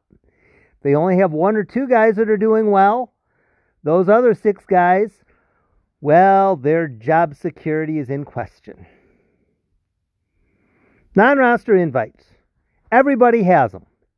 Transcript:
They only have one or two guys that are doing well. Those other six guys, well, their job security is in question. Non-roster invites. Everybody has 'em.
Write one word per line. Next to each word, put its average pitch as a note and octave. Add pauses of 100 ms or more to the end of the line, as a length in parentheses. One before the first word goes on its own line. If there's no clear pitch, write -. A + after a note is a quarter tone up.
(800)
They C#3+
only F3
have F#3
one F#3
or G#3
two B3+
guys A3+
that A3
are G#3+
doing A3
well. G3+ (720)
Those F3
other A3+
six -
guys, F#3 (800)
well, F#3+
their D#3
job D3
security D#3
is B2+
in C#3
question. - (2250)
Non-roster A#3+
invites. B2+ (680)
Everybody A#3+
has D3
'em. F#2 (320)